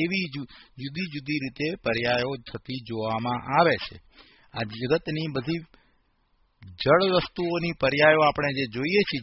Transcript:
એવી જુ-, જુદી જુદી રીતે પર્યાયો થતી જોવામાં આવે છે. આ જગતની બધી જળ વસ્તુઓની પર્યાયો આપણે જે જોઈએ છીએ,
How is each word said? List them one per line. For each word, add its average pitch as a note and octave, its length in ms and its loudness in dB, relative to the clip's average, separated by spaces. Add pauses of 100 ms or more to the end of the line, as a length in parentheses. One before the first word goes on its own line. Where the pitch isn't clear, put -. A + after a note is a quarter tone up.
એવી F3+ 300 -2
જુ-, C#3 160 -8 (280)
જુદી C#3+ 340 -6
જુદી C#3+ 260 -4
રીતે C#3+ 360 -4
પર્યાયો B2 600 0
થતી B2+ 500 -10
જોવામાં A#2 720 -2
આવે D#3+ 180 6
છે. - 200 -12 (580)
આ A2+ 80 -4
જગતની C#3 720 -2
બધી C3+ 260 -2 (1120)
જળ F3 460 4
વસ્તુઓની E3+ 640 -2
પર્યાયો D3+ 400 6
આપણે D3 320 2
જે C3+ 140 -2
જોઈએ D3 360 0
છીએ, D3 200 -4